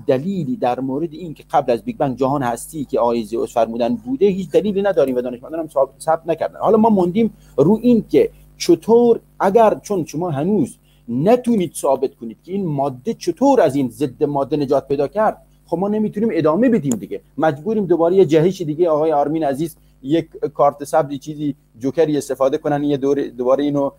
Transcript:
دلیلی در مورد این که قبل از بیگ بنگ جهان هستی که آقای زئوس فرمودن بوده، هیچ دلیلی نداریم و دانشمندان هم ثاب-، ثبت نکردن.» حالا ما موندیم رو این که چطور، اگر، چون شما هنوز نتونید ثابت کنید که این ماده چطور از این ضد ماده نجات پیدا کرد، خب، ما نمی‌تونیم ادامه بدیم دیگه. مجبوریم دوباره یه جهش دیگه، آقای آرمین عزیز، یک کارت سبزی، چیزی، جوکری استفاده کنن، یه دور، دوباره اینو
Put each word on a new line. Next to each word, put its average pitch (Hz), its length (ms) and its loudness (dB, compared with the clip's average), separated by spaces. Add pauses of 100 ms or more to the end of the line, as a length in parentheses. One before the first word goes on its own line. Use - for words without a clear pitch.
دلیلی 139 500 -2
در 123 240 -2
مورد 139 320 -6
این 156 220 -14
که - 160 -20
قبل 143 220 0
از 113 120 -2
بیگ 117 120 -8
بنگ 135 200 -2
جهان 135 260 0
هستی 123 420 -6
که 120 160 -2
آقای 117 240 2
زئوس 113 300 -6
فرمودن 117 400 0
بوده، 131 320 -2
هیچ 185 240 -2
دلیلی 190 320 0
نداریم 156 340 0
و 123 40 2
دانشمندان 127 400 -8
هم 156 80 -8
ثاب-، 135 320 -2
ثبت 160 260 -2
نکردن.» - 340 -4
حالا 185 160 2
ما 220 120 4
موندیم 196 460 0 (220)
رو 180 260 4
این 240 260 4
که 151 220 4 (260)
چطور، 226 640 4 (200)
اگر، 190 420 4
چون 190 220 -4
شما 170 260 -6
هنوز 156 480 -2 (300)
نتونید 190 640 0
ثابت 135 400 -2
کنید 113 280 -14
که 170 100 -14
این 196 140 -4
ماده 139 480 -4
چطور 247 460 2
از 143 160 2
این 135 120 0
ضد 123 360 -4
ماده 143 320 -2
نجات 139 320 -2
پیدا 143 200 -2
کرد، 208 340 -2 (240)
خب، 165 120 -4
ما 196 100 -2
نمی‌تونیم 214 440 -2
ادامه 165 360 2
بدیم 143 260 0
دیگه. - 260 -8 (180)
مجبوریم 160 480 -2
دوباره 170 300 2
یه 190 80 6
جهش 165 380 2
دیگه، 156 280 0
آقای 156 220 2
آرمین 147 320 0
عزیز، 143 320 -4 (260)
یک 160 260 -2 (260)
کارت 147 300 2
سبزی، 143 340 -2
چیزی، 147 380 -8 (220)
جوکری 147 400 0
استفاده 135 400 -2
کنن، 147 260 -2
یه 143 120 0
دور، 139 260 0
دوباره 123 420 0
اینو 143 340 -2